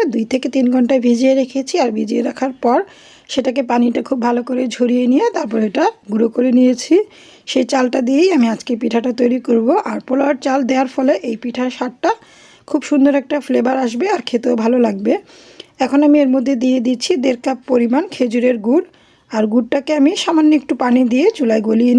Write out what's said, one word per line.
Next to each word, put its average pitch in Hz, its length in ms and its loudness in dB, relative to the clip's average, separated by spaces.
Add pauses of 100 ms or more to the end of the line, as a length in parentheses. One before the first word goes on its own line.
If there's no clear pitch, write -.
(140)
দুই 226 120 -2
থেকে 262 240 -4
তিন 262 220 0
ঘন্টায় 254 300 2
ভিজিয়ে 247 400 2
রেখেছি। 269 420 -6
আর 240 140 0
ভিজিয়ে 214 320 -2
রাখার 262 320 -6
পর 247 180 2 (500)
সেটাকে 254 320 -2 (100)
পানিটা 240 320 0
খুব 262 140 -4 (100)
ভালো 240 160 0
করে 254 200 -4 (120)
ঝরিয়ে 247 320 0
নিয়ে 285 180 2 (100)
তারপর 226 240 -4 (100)
এটা 285 160 0 (260)
গুঁড়ো 220 180 0
করে 247 220 0
নিয়েছি। 254 440 2 (520)
সেই 262 240 -2
চালটা 262 300 0
দিয়েই 277 340 2
আমি 240 140 4
আজকে 220 220 -6 (100)
পিঠাটা 233 380 -2
তৈরি 247 280 0
করব। 226 200 2 (240)
আর 214 140 -6
পোলাওর 277 400 0
চাল 269 140 0 (100)
দেওয়ার 262 260 0
ফলে 269 180 2 (160)
এই 226 140 -4
পিঠার 254 340 -4
স্বাদটা 262 340 -4 (560)
খুব 294 220 -2
সুন্দর 285 260 4
একটা 277 300 -2
ফ্লেভার 254 400 0
আসবে 240 200 -4 (100)
আর 302 140 -4
খেতেও 240 340 -2
ভালো 233 160 2
লাগবে। 214 340 0 (640)
এখন 269 280 0
আমি 294 160 6
এর 269 120 0
মধ্যে 269 180 0 (100)
দিয়ে 254 140 2 (100)
দিচ্ছি 247 240 -2 (120)
দেড় 247 180 0
কাপ 262 160 -4 (100)
পরিমাণ 247 360 2 (100)
খেজুরের 240 440 0 (100)
গুড়। 311 180 2 (460)
আর 214 120 0 (100)
গুড়টাকে 262 460 -2
আমি 285 120 4 (120)
সামান্য 311 360 2
একটু - 140 -4 (100)
পানি 247 180 2 (100)
দিয়ে 262 140 2 (120)
চুলায় 220 300 0
গলিয়ে 233 320 2